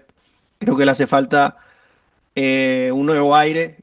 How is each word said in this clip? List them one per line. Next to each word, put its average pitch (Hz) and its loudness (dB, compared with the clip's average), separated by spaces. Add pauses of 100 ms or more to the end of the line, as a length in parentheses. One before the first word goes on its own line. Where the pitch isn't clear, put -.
(580)
creo 233 -2
que 277 2
le 277 4
hace 254 0
falta, 180 0 (760)
eh, 131 -2
un 139 -4
nuevo 143 2
aire 156 0